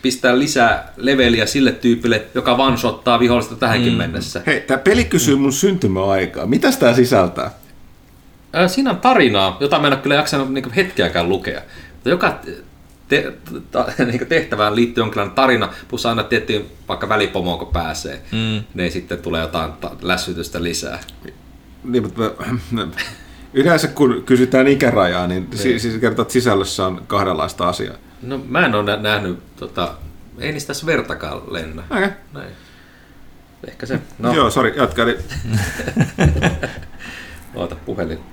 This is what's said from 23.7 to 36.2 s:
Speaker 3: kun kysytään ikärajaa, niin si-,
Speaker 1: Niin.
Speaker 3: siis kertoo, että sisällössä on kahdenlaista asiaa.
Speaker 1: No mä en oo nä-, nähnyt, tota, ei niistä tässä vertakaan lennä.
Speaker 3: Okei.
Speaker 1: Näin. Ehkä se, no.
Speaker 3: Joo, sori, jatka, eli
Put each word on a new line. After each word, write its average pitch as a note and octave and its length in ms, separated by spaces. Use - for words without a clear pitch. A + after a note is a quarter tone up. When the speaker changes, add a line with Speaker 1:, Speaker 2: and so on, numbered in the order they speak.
Speaker 3:
kun B2+ 380
kysytään C3 420
ikärajaa, G#2 600
niin F#2 280
si-, A2 120
Speaker 1:
Niin. A2+ 120
Speaker 3:
siis A2+ 220
kertoo, A#2 200
että - 120
sisällössä G2+ 520
on F2+ 220
kahdenlaista F2+ 640
asiaa. G2+ 260
Speaker 1:
No B2+ 260
mä D#3 180
en A#2 100
oo G#2 60
nä-, G2+ 160
nähnyt, G#2 420
tota, - 320
ei D3+ 120
niistä D3 160
tässä D3 180
vertakaan B2 640
lennä. D#2+ 420
Speaker 3:
Okei. G3+ 180
Speaker 1:
Näin. C#3+ 140
Ehkä - 180
se, C3 140
no. A#2+ 140
Speaker 3:
Joo, C3+ 160
sori, A2+ 280
jatka, A#2+ 260
eli A#2 140